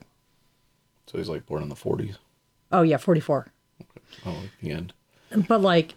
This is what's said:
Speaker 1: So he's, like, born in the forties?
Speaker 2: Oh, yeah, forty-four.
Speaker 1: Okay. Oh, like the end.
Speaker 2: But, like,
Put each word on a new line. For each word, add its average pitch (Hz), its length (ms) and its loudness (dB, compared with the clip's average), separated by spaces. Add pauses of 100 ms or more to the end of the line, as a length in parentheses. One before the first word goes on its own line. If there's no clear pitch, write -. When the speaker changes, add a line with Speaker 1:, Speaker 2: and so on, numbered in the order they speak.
(1040)
Speaker 1:
So - 140 -10
he's, 82 100 -8
like, 78 160 -8
born - 180 -6
in 73 60 -8
the 69 60 -10
forties? - 420 -6 (540)
Speaker 2:
Oh, 175 100 4
yeah, 160 160 4
forty-four. 151 540 0 (280)
Speaker 1:
Okay. - 220 -20 (240)
Oh, 92 60 -8
like 90 180 -12 (100)
the 80 120 -8
end. 85 200 -8 (560)
Speaker 2:
But, 226 140 4
like, 170 360 4